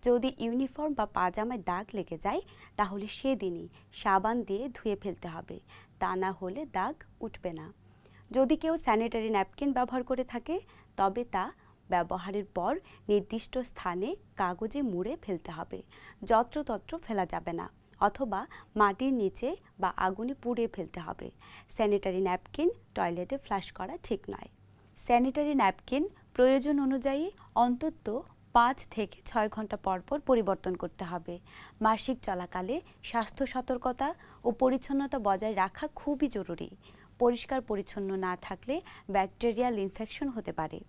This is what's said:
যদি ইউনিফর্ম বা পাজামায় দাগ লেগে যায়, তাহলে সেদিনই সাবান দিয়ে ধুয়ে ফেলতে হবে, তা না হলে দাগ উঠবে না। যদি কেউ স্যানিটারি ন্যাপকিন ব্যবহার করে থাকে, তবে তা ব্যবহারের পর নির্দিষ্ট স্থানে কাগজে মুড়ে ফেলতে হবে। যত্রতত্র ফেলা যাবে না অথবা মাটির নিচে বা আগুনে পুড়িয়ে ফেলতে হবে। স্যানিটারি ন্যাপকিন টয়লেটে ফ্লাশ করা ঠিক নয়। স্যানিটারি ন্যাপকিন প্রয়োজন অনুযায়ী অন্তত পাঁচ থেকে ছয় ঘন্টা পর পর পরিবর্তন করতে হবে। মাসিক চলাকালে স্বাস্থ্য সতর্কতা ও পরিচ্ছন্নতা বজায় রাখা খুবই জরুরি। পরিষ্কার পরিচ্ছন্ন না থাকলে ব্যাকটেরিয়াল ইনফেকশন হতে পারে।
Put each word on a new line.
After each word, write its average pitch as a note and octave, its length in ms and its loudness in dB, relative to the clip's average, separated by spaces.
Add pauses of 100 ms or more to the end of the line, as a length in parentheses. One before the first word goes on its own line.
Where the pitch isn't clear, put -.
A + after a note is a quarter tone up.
যদি A#3+ 220 4 (160)
ইউনিফর্ম C4 540 -2
বা G#3+ 80 0 (100)
পাজামায় G3+ 540 -2
দাগ F#3 140 -2 (120)
লেগে E3+ 280 -6
যায়, C4 180 0 (360)
তাহলে G3 280 -2 (120)
সেদিনই F#3 480 -2 (340)
সাবান G3+ 360 4 (120)
দিয়ে G3+ 160 -2 (120)
ধুয়ে G#3 260 -2
ফেলতে F3+ 320 -8
হবে, - 220 -12 (440)
তা F#3 100 0 (120)
না F#3+ 80 0 (100)
হলে F#3+ 200 -6 (160)
দাগ G#3+ 180 -2 (320)
উঠবে - 320 -8
না। D#3 80 -12 (640)
যদি C4 320 4
কেউ D#4+ 120 2 (100)
স্যানিটারি A3+ 520 2
ন্যাপকিন G3 400 0
ব্যবহার B3+ 340 0
করে B3+ 220 0
থাকে, C4 240 -4 (440)
তবে G3 220 2 (120)
তা F#3+ 100 0 (500)
ব্যবহারের F#3 520 0 (100)
পর F3+ 160 2 (380)
নির্দিষ্ট G#3 440 2 (160)
স্থানে F#3 380 -4 (320)
কাগজে G#3 400 -2 (120)
মুড়ে F#3 200 -2 (120)
ফেলতে F3 320 -6
হবে। - 220 -10 (520)
যত্রতত্র A3+ 600 2 (140)
ফেলা G3+ 180 0 (100)
যাবে E3+ 260 -4
না F3+ 60 -6 (420)
অথবা G#3 320 -2 (400)
মাটির G#3 320 4 (100)
নিচে G3 260 0 (340)
বা F#3 80 2 (160)
আগুনে A3+ 360 -2
পুড়িয়ে A#3 320 0
ফেলতে E3 320 -8
হবে। - 220 -8 (460)
স্যানিটারি G3+ 540 2
ন্যাপকিন A3+ 400 0 (280)
টয়লেটে F3+ 480 -2
ফ্লাশ G3 220 -2 (120)
করা G3 160 -8 (120)
ঠিক G#3 140 -2 (120)
নয়। - 160 -12 (560)
স্যানিটারি C4+ 560 4
ন্যাপকিন A#3+ 440 2 (320)
প্রয়োজন C4+ 400 6 (100)
অনুযায়ী C4+ 380 0 (400)
অন্তত B3 420 0 (500)
পাঁচ A#3+ 220 6 (160)
থেকে G#3 240 -4 (100)
ছয় G#3+ 260 2
ঘন্টা G#3+ 220 -6 (100)
পর F#3+ 120 0 (100)
পর D4 100 0 (120)
পরিবর্তন F#3+ 520 4
করতে F3+ 300 -6
হবে। F3 220 -8 (520)
মাসিক A3 300 4 (100)
চলাকালে F#3 500 -2 (340)
স্বাস্থ্য A#3 340 0 (100)
সতর্কতা B3+ 540 -2 (380)
ও - 20 4 (140)
পরিচ্ছন্নতা C4+ 560 2 (100)
বজায় G3 340 2
রাখা G3 240 -2 (140)
খুবই C#4+ 360 0
জরুরি। F3 320 -6 (540)
পরিষ্কার A#3+ 380 2 (100)
পরিচ্ছন্ন G3+ 400 -4 (160)
না F3+ 60 0 (140)
থাকলে G#3+ 280 -6 (400)
ব্যাকটেরিয়াল A3+ 600 2 (100)
ইনফেকশন A3 520 -6
হতে G#3 220 -6
পারে। D#3 200 -4 (100)